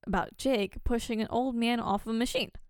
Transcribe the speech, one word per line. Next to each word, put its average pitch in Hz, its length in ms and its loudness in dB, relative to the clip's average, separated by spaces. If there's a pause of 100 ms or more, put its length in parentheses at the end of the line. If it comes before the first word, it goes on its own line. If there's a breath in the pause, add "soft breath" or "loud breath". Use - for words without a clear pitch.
about 190 320 -2
Jake 208 460 0
pushing 233 380 0
an 214 80 0
old 254 260 0
man 233 240 2
off - 260 0
of 226 100 -4
a - 20 0
machine. 254 340 0 (180)